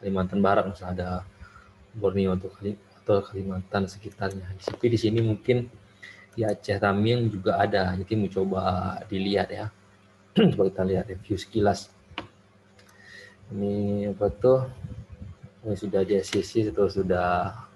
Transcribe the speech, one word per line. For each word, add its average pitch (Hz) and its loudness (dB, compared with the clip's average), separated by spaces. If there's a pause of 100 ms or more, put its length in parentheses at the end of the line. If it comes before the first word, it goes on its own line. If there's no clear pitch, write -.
Kalimantan 98 0
Barat 98 4
misalnya 92 -8
ada 90 -4 (840)
Borneo 98 2
atau 98 -10
Kali-, 101 -6 (240)
atau 101 4
Kalimantan 95 -4
sekitarnya. 95 -8 (160)
Tapi - 0
di 117 2
sini 110 2
mungkin 120 0 (480)
di 113 -4
Aceh 101 -2
Tamiang 107 4
juga 98 0
ada, 98 2
jadi 95 -2
mau 101 2
coba 95 0 (440)
dilihat 98 0
ya. 104 -6 (640)
<clears throat> - -
Coba 123 6
kita 95 0
lihat 92 0
review 95 -6
sekilas. - 0 (1600)
Ini 101 -2
apa 98 0
tuh? 127 4 (960)
Ini 107 -4
sudah 98 0
di 98 2
S - -2
C 101 2
C 107 0
atau 98 2
sudah 90 0 (220)